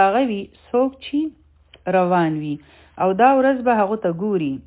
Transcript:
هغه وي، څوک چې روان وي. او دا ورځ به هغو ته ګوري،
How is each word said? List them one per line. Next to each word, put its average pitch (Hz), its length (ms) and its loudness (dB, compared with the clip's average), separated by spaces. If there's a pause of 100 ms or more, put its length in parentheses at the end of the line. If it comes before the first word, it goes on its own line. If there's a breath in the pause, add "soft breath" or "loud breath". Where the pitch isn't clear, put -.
هغه 202 240 2
وي، 202 140 -6 (260)
څوک 254 220 0 (140)
چې - 140 -6 (800)
روان 180 360 2 (100)
وي. 147 120 -6 (480 soft breath)
او 185 60 2 (140)
دا 254 160 6
ورځ 262 280 2
به 247 140 2
هغو 202 240 -2
ته 180 60 0 (120)
ګوري، 180 320 -2 (120)